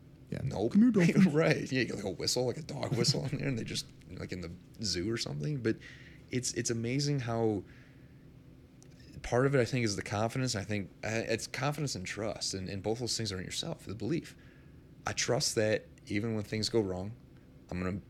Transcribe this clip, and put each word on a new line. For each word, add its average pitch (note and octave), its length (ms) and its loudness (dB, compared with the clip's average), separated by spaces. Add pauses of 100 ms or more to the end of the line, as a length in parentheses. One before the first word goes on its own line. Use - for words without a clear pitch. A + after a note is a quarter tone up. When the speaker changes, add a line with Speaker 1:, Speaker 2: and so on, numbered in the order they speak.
(300)
Speaker 1:
Yeah. - 140 -6
Speaker 2:
Nope. - 300 0
Speaker 1:
"Come G3+ 100 8
here, B3 80 8
dolphin." F3+ 400 8
Speaker 2:
<laughs> - 20 -2
Right. D#3 380 4
Yeah, C3 100 2
you A2 60 4
got, - 100 -4
like, G2+ 80 -6
a G2+ 60 0
whistle, - 340 0
like A#2+ 120 -2
a - 40 -10
dog B2+ 340 -2
whistle C#3 360 2
in - 80 -2
there, C#3 80 -2
and C3 100 0
they A2 60 -4
just, - 220 -6 (340)
like, - 120 -8
in F#2 100 -6
the E2+ 100 -8 (320)
zoo F#2 280 0
or A2+ 60 -2
something. - 400 -4
But A2+ 200 2 (520)
it's, B2 240 -2
it's - 160 -2
amazing C3 520 0
how A2+ 420 2 (1600)
part B2 220 4
of C#3 100 2
it, C3+ 40 6
I A#2 60 6
think, A#2+ 200 0
is G2+ 100 2
the - 60 -4
confidence. A#2 540 0
I G2 80 -2
think, G2+ 260 -4 (140)
uh, G#2+ 60 -4
it's A2 380 -2
confidence D3 480 -2
and F#2 100 -6
trust, - 480 -4
and, F#2+ 160 -6
and G2 120 -4
both A2 180 0
those A#2 180 -2
things A2 140 -2
are F#2 60 -4
in F#2 80 -6
yourself, - 400 -6
the G2 100 -8
belief. A2+ 400 -4 (720)
I - 80 -2
trust - 420 0
that G#2+ 300 2 (220)
even A2 280 -2
when G#2+ 80 -2
things G#2+ 260 -2
go A#2 120 4
wrong, F#2+ 300 -2 (600)
I'm F2+ 80 -4
gonna F#2 180 -2 (120)